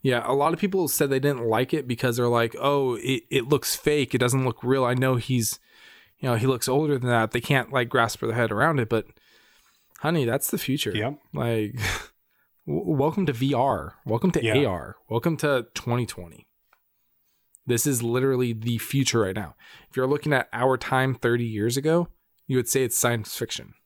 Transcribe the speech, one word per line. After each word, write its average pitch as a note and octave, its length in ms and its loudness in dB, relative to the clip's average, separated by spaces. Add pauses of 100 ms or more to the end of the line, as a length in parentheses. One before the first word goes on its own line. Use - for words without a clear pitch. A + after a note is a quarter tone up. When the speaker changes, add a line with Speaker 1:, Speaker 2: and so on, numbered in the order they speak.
Speaker 1:
Yeah, B2 240 2
a B2+ 80 0
lot D3 200 2
of E3 60 -6
people F#3+ 280 0
said C#3 220 0
they C3 100 2
didn't C3 280 0
like A#2 260 0
it C#3 140 -4
because A#2+ 300 -2
they're A#2+ 100 2
like, A#2 320 2
"Oh, C3+ 360 0
it, C3 360 -4
it C3 160 0
looks - 280 0
fake. D3 380 0
It - 60 0
doesn't B2+ 260 0
look A#2+ 180 -4
real." C3 200 2
I B2 120 2
know C3 200 2
he's, A#2 440 -2 (600)
you B2+ 100 -4
know, A#2+ 60 2
he A2+ 100 0
looks B2+ 220 0
older C#3+ 320 2
than B2 100 -2
that. A2+ 220 2
They B2 100 -2
can't, C3+ 300 0
like, B2 180 0
grasp A#2 300 2
their A2+ 140 -2
head A#2 180 0
around C#3 280 2
it, A2+ 100 0
but A2 160 0 (960)
honey, D3+ 260 2
that's A#2 260 -2
the G#3 60 -2
future. - 360 -2
Speaker 2:
Yep. A#2 260 -4 (140)
Speaker 1:
Like, A#2 420 -2
<laughs> - 920 -8
w-, E3+ 280 -2
welcome D#3+ 320 2
to C#3 60 0
V C3+ 200 0
R. A#2 420 0 (100)
Welcome B2+ 260 0
to D3 120 0
Speaker 2:
Yeah. A2+ 120 2
Speaker 1:
A C#3+ 100 4
R. F2+ 320 -6 (120)
Welcome C3 280 0
to C3+ 360 0
twenty A#2+ 320 -2
twenty. - 420 -16 (1160)
This B2 220 0
is A#2+ 160 0
literally B2+ 480 0
the A2+ 280 -2
future B2+ 420 2
right F#2+ 140 2
now. G2+ 200 -4 (340)
If - 60 -16
you're B2+ 120 0
looking D3 260 0
at B2+ 180 0
our B2+ 260 2
time C3 380 0
thirty A#2+ 300 0
years A2+ 320 -2
ago, D#3+ 320 0 (360)
you C3 120 0
would B2 100 0
say C3+ 160 0
it's A#2 140 -2
science A#2 400 -2
fiction. - 360 -8 (120)